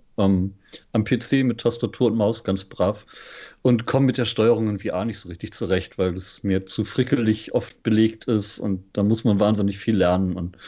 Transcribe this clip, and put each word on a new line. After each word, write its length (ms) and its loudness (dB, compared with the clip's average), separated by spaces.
ähm, 360 2
am 120 2
P 140 0
C 260 0
mit 180 -2
Tastatur 460 0
und 80 2
Maus 280 0
ganz 200 -2
brav 440 -2
und 240 2
komm 180 2
mit 140 0
der 60 0
Steuerung 440 2
in 80 -2
V 120 -6
R 160 -2
nicht 120 -6
so 120 -18
richtig 240 -12
zurecht, 440 -2
weil 160 0
es 300 -12
mir 240 0
zu 180 -4
frickelig 680 0
oft 260 -6
belegt 440 2
ist 340 -2
und 240 -4
da 80 -2
muss 220 2
man 160 4
wahnsinnig 400 2
viel 160 -2
lernen 400 2
und 200 -8